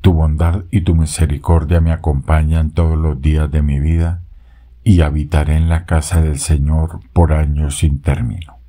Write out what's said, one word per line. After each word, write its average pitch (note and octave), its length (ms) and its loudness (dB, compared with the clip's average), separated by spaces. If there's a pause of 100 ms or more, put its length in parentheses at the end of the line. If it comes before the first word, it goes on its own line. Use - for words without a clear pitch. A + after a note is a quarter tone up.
Tu F#2 120 4
bondad E2 580 0
y G2+ 120 0
tu E2+ 120 0
misericordia D#2+ 840 0
me E2 100 2
acompañan D#2 800 0
todos D#2+ 260 0
los D2+ 240 -2
días D2+ 280 0
de D2+ 120 0
mi C#2+ 180 0
vida, E2 400 0 (640)
y F#2+ 180 4
habitaré D2+ 560 0
en D#2+ 140 2
la E2 160 -2
casa E2 340 0
del D#2 180 0
Señor D#2 640 -2 (140)
por E2 180 4
años D2 460 -2
sin C#2+ 240 0
término. C#2 560 -6 (100)